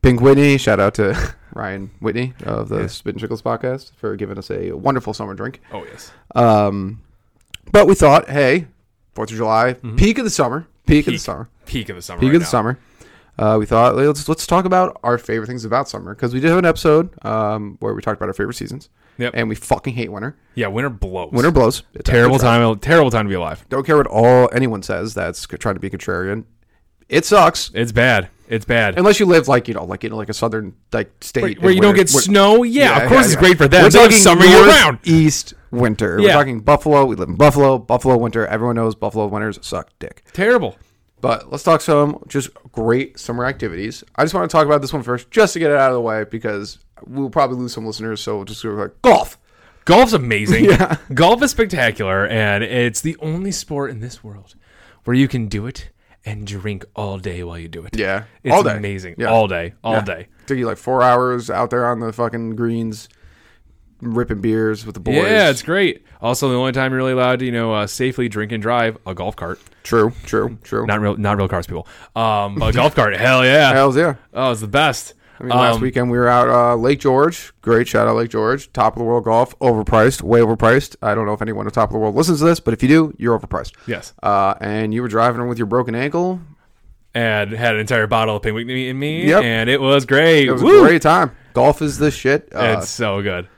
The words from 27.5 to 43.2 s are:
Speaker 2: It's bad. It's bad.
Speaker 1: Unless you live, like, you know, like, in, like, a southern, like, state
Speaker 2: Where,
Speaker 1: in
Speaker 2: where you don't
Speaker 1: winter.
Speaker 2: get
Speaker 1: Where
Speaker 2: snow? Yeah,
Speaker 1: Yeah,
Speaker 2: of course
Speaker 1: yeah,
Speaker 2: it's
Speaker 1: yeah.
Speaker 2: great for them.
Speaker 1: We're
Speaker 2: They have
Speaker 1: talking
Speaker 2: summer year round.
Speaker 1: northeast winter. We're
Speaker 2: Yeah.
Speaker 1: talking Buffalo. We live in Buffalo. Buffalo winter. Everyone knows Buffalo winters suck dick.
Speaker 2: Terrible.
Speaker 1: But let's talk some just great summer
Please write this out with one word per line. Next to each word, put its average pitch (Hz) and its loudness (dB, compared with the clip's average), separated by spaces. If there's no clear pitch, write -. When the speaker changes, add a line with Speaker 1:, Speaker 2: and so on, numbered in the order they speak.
Speaker 2:
It's 117 -4
bad. 117 2
It's 113 -6
bad. 110 0
Speaker 1:
Unless 202 4
you 202 2
live, 170 4
like, 123 0
you 113 -6
know, 92 -8
like, 92 -12
in, 110 -8
like, 107 -10
a 107 -8
southern, 110 -6
like, 110 -6
state - -4
Speaker 2:
Where, 180 -2
Speaker 1:
in - -12
Speaker 2:
where 185 4
you 185 2
don't 208 6
Speaker 1:
winter. 190 4
Speaker 2:
get - 0
Speaker 1:
Where - 4
Speaker 2:
snow? 202 6
Yeah, 233 2
Speaker 1:
Yeah, 120 2
Speaker 2:
of 127 -2
course 262 6
Speaker 1:
yeah, 247 4
Speaker 2:
it's 170 2
Speaker 1:
yeah. 139 -2
Speaker 2:
great 180 6
for 143 4
them. 175 6
Speaker 1:
We're 208 8
Speaker 2:
They 208 8
have 233 10
Speaker 1:
talking 208 6
Speaker 2:
summer 185 8
year 277 10
round. 294 8
Speaker 1:
northeast 160 2
winter. 107 -2
We're 101 4
Speaker 2:
Yeah. 175 4
Speaker 1:
talking 131 0
Buffalo. 143 4
We 120 -2
live 85 -6
in - -6
Buffalo. 139 4
Buffalo 123 0
winter. 113 -2
Everyone 117 -4
knows 113 -2
Buffalo 104 -4
winters 104 -8
suck - -10
dick. - -18
Speaker 2:
Terrible. 196 0
Speaker 1:
But 117 -4
let's 143 -10
talk 165 2
some 147 0
just 139 -6
great 117 -2
summer 123 -8